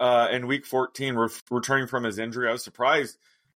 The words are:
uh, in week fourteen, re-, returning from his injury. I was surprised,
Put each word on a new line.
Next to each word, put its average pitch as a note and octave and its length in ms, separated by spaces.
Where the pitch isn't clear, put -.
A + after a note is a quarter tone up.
uh, B2 320
in B2 140
week C#3 180
fourteen, C3 500
re-, A2+ 140
returning B2+ 380
from B2 160
his G#2+ 160
injury. A#2 300
I - 20
was A#2+ 100
surprised, C3 560